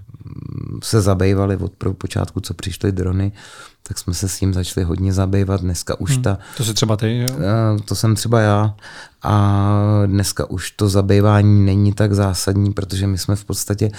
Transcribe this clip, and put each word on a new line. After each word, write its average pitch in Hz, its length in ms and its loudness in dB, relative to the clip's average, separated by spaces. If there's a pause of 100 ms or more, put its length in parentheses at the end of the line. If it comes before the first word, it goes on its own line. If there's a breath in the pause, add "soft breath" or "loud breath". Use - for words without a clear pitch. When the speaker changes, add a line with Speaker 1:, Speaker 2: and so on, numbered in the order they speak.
(240)
Speaker 1:
mm, - 580 -12
se 117 180 2
zabývali 98 560 2
od 92 160 -4
prvopočátku, - 680 -4
co - 140 -8
přišly 95 380 -4
drony, 92 400 0 (500 loud breath)
tak - 160 -10
jsme 90 160 -6
se 95 140 -4
s - 100 -8
tím 95 160 0
začali 92 300 -2
hodně 87 280 -2
zabývat. 95 480 0
Dneska 90 400 -4
už 95 140 -4
Speaker 2:
Hmm. 127 80 -2
Speaker 1:
ta 98 160 0 (180 loud breath)
Speaker 2:
To 117 80 -4
jsi 107 100 -4
třeba 110 220 0
ty, 113 220 -2
jo? 120 80 -2 (120)
Speaker 1:
Eh, 107 440 0
to 98 120 -6
jsem 107 200 2
třeba 113 260 0
já. 107 340 2 (480 loud breath)
A 101 500 2 (340)
dneska 95 440 -2
už - 200 -8
to 104 180 0
zabývání 101 760 6
není 101 260 2
tak 104 200 2
zásadní, 98 600 0
protože 98 340 -4
my 95 120 -2
jsme 101 180 -2
v - 80 -8
podstatě, 104 540 -2